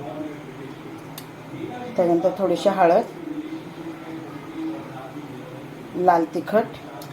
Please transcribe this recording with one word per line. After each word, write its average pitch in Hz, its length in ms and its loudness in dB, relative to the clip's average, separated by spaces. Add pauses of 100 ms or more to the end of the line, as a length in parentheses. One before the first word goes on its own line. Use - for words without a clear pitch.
(2000)
त्यानंतर 170 420 6
थोडीशी 175 300 4
हळद, 185 340 8 (3000)
लाल 175 280 8
तिखट 185 400 4 (480)